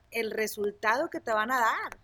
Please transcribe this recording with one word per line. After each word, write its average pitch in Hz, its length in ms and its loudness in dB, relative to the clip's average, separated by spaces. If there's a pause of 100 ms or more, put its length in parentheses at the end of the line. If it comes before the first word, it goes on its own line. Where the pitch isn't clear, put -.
(120)
el 226 180 -2
resultado 214 800 0
que 320 100 -8
te - 120 -4
van 214 180 2
a 262 100 2
dar, 247 440 0